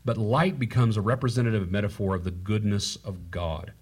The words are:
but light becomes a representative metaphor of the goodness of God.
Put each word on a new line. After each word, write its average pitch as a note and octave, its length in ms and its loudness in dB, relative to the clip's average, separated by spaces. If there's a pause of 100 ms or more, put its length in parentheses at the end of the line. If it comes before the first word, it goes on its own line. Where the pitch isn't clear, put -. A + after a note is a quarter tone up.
but A2+ 140 0
light C3+ 400 2
becomes A#2 400 2
a - 20 0
representative A2+ 680 2
metaphor G2+ 440 0
of F2 100 -4
the F#2 60 -2
goodness G2+ 680 -2
of F2 340 -10
God. E2+ 520 -4